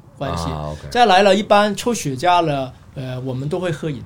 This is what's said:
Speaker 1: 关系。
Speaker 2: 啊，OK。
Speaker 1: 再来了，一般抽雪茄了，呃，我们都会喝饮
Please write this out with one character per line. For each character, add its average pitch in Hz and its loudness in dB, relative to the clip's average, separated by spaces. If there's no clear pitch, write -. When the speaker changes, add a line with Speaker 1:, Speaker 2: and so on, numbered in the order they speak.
Speaker 1:
关 - -6
系。 85 -4
Speaker 2:
啊， 78 -6
OK。 - -14
Speaker 1:
再 240 4
来 190 6
了， 190 6
一 214 0
般 208 4
抽 233 -4
雪 156 -4
茄 175 2
了， 135 -4
呃， 127 -8
我 127 -6
们 135 -6
都 180 -4
会 175 -2
喝 160 -6
饮 113 -10